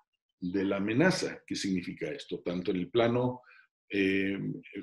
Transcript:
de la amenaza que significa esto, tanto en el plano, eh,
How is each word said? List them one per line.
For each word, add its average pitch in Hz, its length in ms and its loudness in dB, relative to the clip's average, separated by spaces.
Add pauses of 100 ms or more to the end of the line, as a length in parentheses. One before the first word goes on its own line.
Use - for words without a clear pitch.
(380)
de 92 260 -2
la 98 120 0
amenaza 110 680 2
que 101 120 -6
significa 87 560 -2
esto, - 320 -8
tanto 90 260 -2
en 95 60 0
el 90 140 -2
plano, 123 520 2 (480)
eh, 98 480 2 (440)